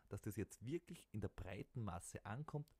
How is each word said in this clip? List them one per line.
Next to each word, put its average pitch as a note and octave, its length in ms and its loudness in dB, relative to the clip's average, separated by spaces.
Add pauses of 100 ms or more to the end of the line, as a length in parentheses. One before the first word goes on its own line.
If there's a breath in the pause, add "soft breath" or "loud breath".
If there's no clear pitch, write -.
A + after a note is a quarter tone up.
dass - 140 0
das G#2+ 140 2
jetzt - 280 0
wirklich E3 480 -2
in G#2+ 80 2
der G2 80 4
breiten - 540 -2
Masse F2 420 -2
ankommt. D3 420 0 (140)